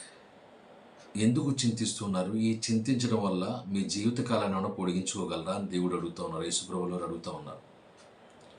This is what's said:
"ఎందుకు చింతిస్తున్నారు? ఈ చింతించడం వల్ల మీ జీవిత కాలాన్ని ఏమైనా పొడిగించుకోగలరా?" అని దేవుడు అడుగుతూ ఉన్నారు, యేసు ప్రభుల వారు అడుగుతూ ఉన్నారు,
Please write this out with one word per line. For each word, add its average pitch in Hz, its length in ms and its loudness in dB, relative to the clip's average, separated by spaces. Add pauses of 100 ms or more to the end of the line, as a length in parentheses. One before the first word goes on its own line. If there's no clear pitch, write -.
(1160)
"ఎందుకు 123 360 4
చింతిస్తున్నారు? 101 800 0
ఈ 110 260 2
చింతించడం 113 640 2
వల్ల 98 460 0
మీ 98 120 0
జీవిత 104 400 0
కాలాన్ని 107 320 2
ఏమైనా 95 160 0
పొడిగించుకోగలరా?" 90 840 -2
అని 78 160 -2
దేవుడు 90 280 2
అడుగుతూ 85 280 -4
ఉన్నారు, 80 200 -4
యేసు 87 220 -2
ప్రభుల 90 260 -2
వారు 87 120 -2
అడుగుతూ 82 260 -6
ఉన్నారు, 73 280 -10 (1000)